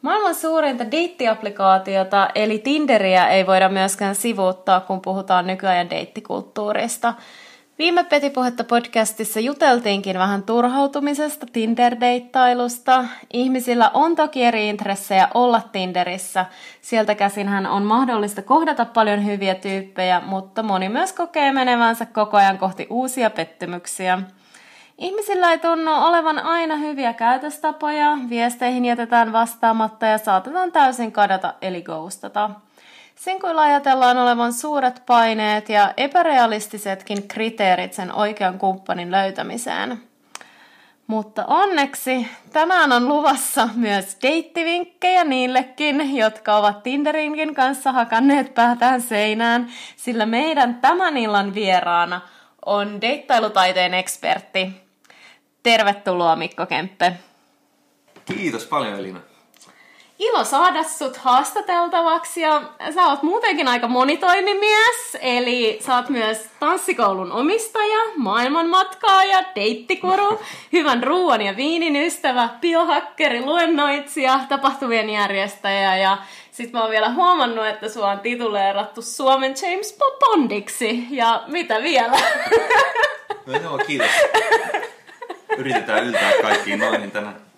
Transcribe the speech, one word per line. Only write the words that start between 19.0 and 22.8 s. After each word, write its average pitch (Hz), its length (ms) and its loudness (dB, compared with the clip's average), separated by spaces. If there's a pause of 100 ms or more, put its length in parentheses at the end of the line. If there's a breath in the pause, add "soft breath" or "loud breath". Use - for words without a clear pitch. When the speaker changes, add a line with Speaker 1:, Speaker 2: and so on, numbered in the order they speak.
Speaker 1:
hyviä 196 300 -2
tyyppejä, 190 680 -2
mutta 190 380 -6
moni 190 260 -2
myös 311 240 -2
kokee 320 380 0
menevänsä 233 540 2
koko 214 320 0
ajan 196 200 6
kohti 185 320 -6